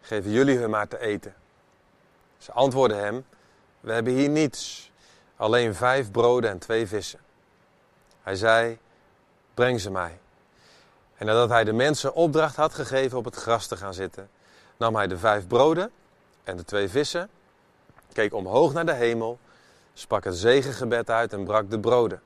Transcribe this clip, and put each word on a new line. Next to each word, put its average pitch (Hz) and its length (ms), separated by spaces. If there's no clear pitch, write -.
Geef 104 240
jullie 127 320
hun 120 120
maar 107 180
te 110 120
eten." 104 360
Ze - 140
antwoordden 127 460
hem: 104 280
"We 110 120
hebben 117 220
hier 139 160
niets, - 640
alleen 113 400
vijf 123 360
broden 117 380
en 92 100
twee 113 280
vissen." 101 320
Hij 98 80
zei: 113 420
"Breng 123 280
ze 98 100
mij." 87 280
En - 100
nadat 110 240
hij 117 140
de 107 100
mensen 135 400
opdracht 156 420
had 156 180
gegeven 131 440
op 113 80
het 120 100
gras 113 320
te 107 100
gaan 95 160
zitten, 95 360
nam 113 180
hij 101 120
de 90 100
vijf 104 300
broden 160 440
en 90 140
de 87 80
twee 101 240
vissen, 147 400
keek 107 200
omhoog 113 400
naar 165 120
de 165 80
hemel, 117 460
sprak - 300
het 92 120
zegengebed 120 760
uit 113 240
en 98 100
brak 104 260
de 110 100
broden. 113 460